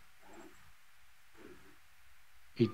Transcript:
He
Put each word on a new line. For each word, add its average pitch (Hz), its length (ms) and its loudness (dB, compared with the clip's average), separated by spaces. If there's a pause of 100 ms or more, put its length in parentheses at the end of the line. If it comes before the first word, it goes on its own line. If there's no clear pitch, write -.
(2500)
He 113 180 12